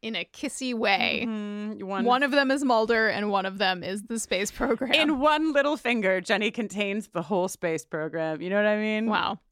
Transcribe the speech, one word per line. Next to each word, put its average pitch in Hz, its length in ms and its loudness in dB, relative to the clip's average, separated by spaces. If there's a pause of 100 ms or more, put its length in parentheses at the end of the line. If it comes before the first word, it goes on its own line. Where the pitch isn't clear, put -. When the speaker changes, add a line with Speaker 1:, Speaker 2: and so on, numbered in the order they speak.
Speaker 1:
in 220 160 -6
a 170 160 -6
kissy 254 400 -6
way. 196 520 2
Speaker 2:
Mm-hmm. 208 600 -6
One 196 160 -2
Speaker 1:
One 247 200 4
of 277 80 2
them 277 200 4
is 277 140 0
Mulder 226 420 4
and 202 240 -2
one 190 140 0
of 196 120 -6
them 185 280 0
is 196 180 -6
the 226 160 -6
space 202 320 -2
program. 262 400 -2
Speaker 2:
In 302 300 4
one 302 320 2
little 285 240 2
finger, 202 420 0
Jenny 208 320 0
contains 202 560 -4
the 170 140 -6
whole 180 260 0
space 160 380 -4
program. 160 560 -4
You 180 80 -6
know 196 80 0
what 208 80 4
I 214 100 4
mean? 214 300 -2
Speaker 1:
Wow. 214 340 -2 (120)